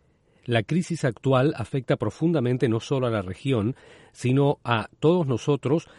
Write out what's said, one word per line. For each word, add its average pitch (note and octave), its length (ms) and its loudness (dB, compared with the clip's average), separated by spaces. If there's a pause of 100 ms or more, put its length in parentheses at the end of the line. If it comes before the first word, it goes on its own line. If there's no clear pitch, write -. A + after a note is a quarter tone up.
(440)
"La A2+ 200 0
crisis E3 400 -2
actual C3 520 2
afecta B2+ 400 -4
profundamente B2+ 720 0
no A2 120 0
solo B2+ 260 -2
a A#2+ 40 0
la G#2+ 120 -2
región, A2 540 -2 (340)
sino C#3 540 0
a A2+ 240 0 (100)
todos E3 300 2
nosotros, C3+ 600 -2 (100)